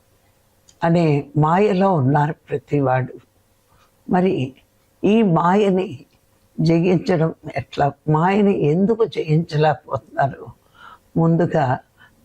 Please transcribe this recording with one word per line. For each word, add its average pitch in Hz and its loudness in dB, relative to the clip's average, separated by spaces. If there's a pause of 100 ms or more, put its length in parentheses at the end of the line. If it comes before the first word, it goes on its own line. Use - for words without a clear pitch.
(840)
అనే 165 0 (120)
మాయలో 190 2
ఉన్నారు 147 2
ప్రతివాడు. 131 -4 (960)
మరి 180 0 (500)
ఈ 214 2
మాయని 185 0 (560)
జయించడం 165 2 (220)
ఎట్లా? 143 -4 (180)
మాయని 196 0
ఎందుకు 196 0
జయించలేకపోతున్నారు? 151 -4 (720)
ముందుగా 165 0 (460)